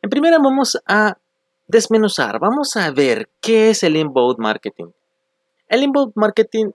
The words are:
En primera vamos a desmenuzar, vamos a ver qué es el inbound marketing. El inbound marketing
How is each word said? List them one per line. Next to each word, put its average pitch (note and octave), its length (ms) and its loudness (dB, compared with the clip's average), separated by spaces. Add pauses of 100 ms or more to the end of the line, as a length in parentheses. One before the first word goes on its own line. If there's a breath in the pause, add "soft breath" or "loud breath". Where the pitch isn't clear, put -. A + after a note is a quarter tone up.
En G#3 80 -6
primera D#4+ 260 2
vamos C4+ 480 0
a G#3 320 0 (500)
desmenuzar, G#3+ 680 0
vamos C4+ 380 -2
a F3 160 -2
ver B2 400 0 (100)
qué A3 300 2
es G#3+ 100 -2
el D#3 140 0
inbound C3 420 0
marketing. G#2 540 -6 (760)
El A#3+ 140 0
inbound C#4 320 -2
marketing G#3+ 600 -2